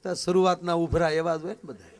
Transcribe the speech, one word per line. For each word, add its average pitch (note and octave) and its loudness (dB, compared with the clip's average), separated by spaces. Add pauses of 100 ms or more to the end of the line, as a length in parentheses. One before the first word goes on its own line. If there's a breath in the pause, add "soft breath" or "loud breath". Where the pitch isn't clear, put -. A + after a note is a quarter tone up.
તો F#3 -4
શરૂઆતના F3 2
ઉભરા E3+ 2
એવા D#3+ 0
જ D#3 -8
હોય F3 -8
ને A3 -12
બધા. C3 -16 (160)